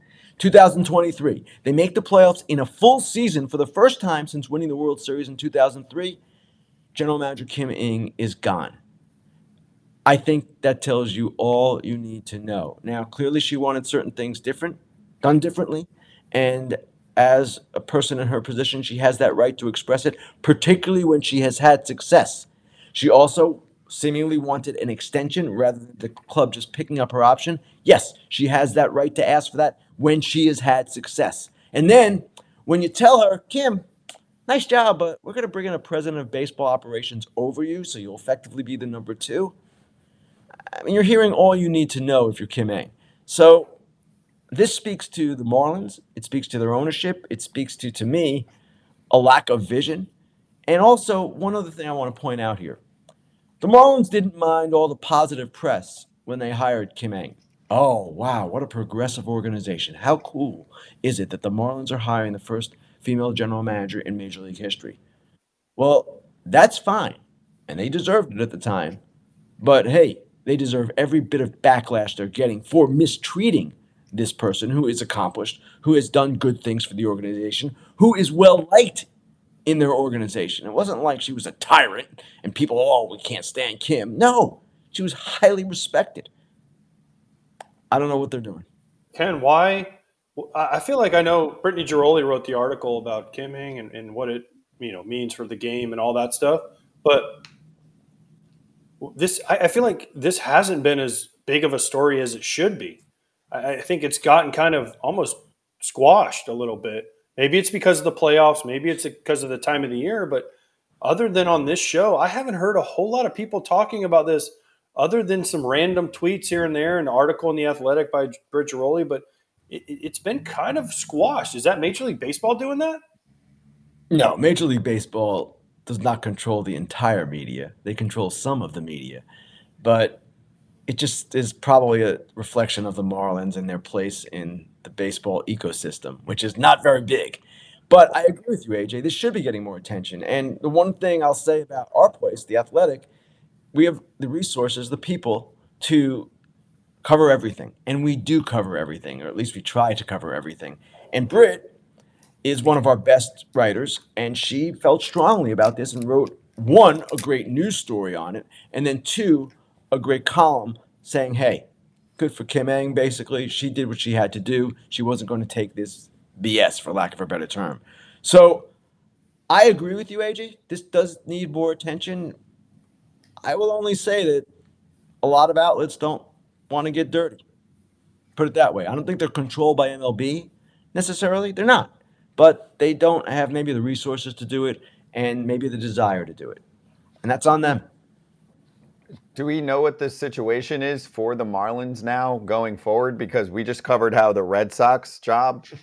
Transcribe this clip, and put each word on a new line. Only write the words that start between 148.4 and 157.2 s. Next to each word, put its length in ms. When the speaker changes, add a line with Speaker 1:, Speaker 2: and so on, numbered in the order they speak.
Speaker 1:
cover 340
everything, 440
or 60
at 100
least 180
we 60
try 320
to 100
cover 300
everything. 440
And 160
Britt 500
is 180
one 160
of 80
our 120
best 560
writers, 480
and 200
she 360
felt 280
strongly 500
about 260
this 160
and 100
wrote, 340
one, 480
a 40
great 300